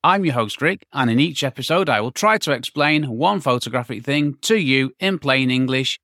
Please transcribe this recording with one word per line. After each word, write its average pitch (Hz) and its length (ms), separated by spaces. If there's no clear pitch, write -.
I'm 185 220
your 139 80
host, 110 260
Rick, 180 320
and 131 160
in 117 100
each 151 240
episode 151 460
I 110 140
will 120 80
try 214 260
to - 160
explain 147 560
one 160 320
photographic 123 640
thing 147 380
to 220 160
you 135 420
in 190 180
plain 131 320
English 131 540